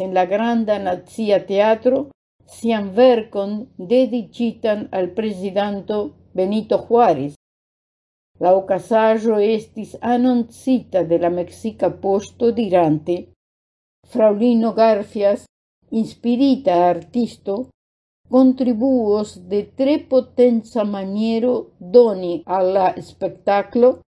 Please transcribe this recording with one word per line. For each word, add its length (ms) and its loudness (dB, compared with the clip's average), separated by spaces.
en 120 -8
la 140 2
Granda 560 -2
Nacia 560 -2
Teatro 640 0
sian 480 -4
verkon 640 2
dediĉitan 1120 -2
al 240 -4
prezidanto 840 -6
Benito 480 -2
Juárez. 560 0
La 140 4
okazaĵo 840 0
estis 600 -4
anoncita 1040 -2
de 140 2
la 120 0
meksika 600 -4
poŝto 600 -2
dirante: 640 0
"Fraŭlino 600 2
Garfias, 720 0
inspirita 840 0
artisto, 680 -4
kontribuos 1080 2
de 140 -2
tre 220 2
potenca 760 0
maniero 680 -2
doni 560 2
al 280 0
la 140 2
spektaklo 880 -2